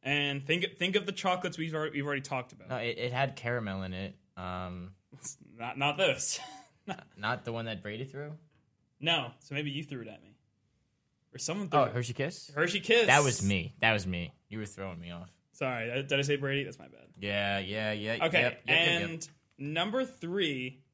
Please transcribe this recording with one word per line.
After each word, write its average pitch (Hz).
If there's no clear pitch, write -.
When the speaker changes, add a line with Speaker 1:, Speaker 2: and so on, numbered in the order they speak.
Speaker 1:
And 139
think, 175
think 185
of 196
the 196
chocolates 180
we've 160
already, 151
we've 139
already 143
talked 131
about. -
Speaker 2:
No, 127
it, 117
it 120
had 127
caramel 110
in 92
it. 95
Um, 90
Speaker 1:
It's -
not, 120
not 147
this. -
<laughs> -
Speaker 2:
not 107
the 120
one 113
that 107
Brady 110
threw? 139
Speaker 1:
No, 143
so -
maybe 147
you 135
threw 135
it 110
at 107
me, -
or -
someone 185
threw 147
Speaker 2:
Oh, 135
Speaker 1:
it. 107
Speaker 2:
Hershey 123
Kiss. -
Speaker 1:
Hershey 175
Kiss. 226
Speaker 2:
That 143
was 123
me. 95
That 113
was 98
me. 87
You 107
were 107
throwing 95
me 87
off. 87
Speaker 1:
Sorry, 120
uh, 120
did 139
I -
say 143
Brady? 139
That's -
my 67
bad. 60
Speaker 2:
Yeah, 101
yeah, 107
yeah. 107
Speaker 1:
Okay, 160
Speaker 2:
Yep, 123
yep, -
yep, 170
yep. 165
Speaker 1:
and 160
number 180
three 165